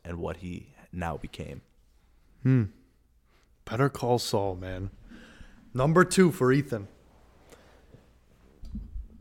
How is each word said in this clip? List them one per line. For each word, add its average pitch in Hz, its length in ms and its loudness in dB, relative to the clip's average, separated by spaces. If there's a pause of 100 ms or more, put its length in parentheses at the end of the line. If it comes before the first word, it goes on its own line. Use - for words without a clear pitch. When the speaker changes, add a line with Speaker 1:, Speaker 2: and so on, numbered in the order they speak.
Speaker 1:
and 85 140 -8
what 85 200 -4
he 87 360 -10 (180)
now 85 240 -4
became. - 460 -10 (800)
Speaker 2:
Hmm. 127 220 6 (1000)
Better 131 240 2
Call 120 300 2
Saul, 98 380 0
man. 92 340 -6 (840)
Number 156 320 2
two 180 260 6
for 127 220 4
Ethan. 120 360 0 (2250)